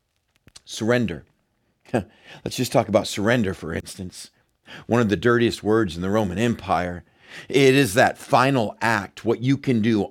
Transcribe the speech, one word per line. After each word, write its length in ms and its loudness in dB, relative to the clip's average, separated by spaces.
Surrender. 580 -2
<laughs> 380 -20
Let's 600 -8
just 160 -4
talk 160 2
about 180 0
surrender, 480 0
for 180 -10
instance. 580 -12
One 140 2
of 80 2
the 80 2
dirtiest 460 2
words 340 2
in 60 -8
the 80 -4
Roman 260 0
Empire. 640 -2
It 260 4
is 200 2
that 220 2
final 640 0
act, 440 -2
what 180 -2
you 140 2
can 260 0
do 280 2